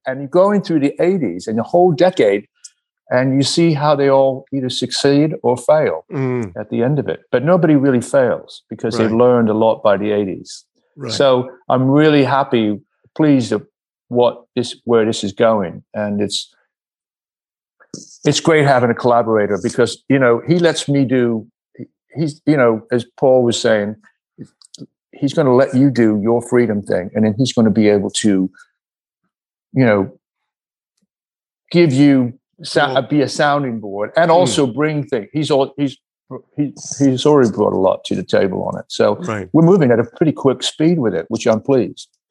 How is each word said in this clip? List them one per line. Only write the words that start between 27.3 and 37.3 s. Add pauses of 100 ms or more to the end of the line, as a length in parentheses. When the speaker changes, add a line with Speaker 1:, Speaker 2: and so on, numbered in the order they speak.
Speaker 1:
he's
gonna
be
able
to, (1200)
you
know, (1500)
give
you (280)
sa-,
Speaker 2:
Well
Speaker 1:
be
a
sounding
board
and
Speaker 2:
Mm.
Speaker 1:
also
bring
things.
He's
all,
he's, (600)
he, (240)
he's
already